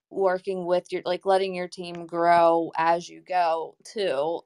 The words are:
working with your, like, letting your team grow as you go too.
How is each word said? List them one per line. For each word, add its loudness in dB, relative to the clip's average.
working -2
with -2
your, -6
like, -6
letting 2
your -8
team -12
grow 4
as 0
you -20
go -2
too. -4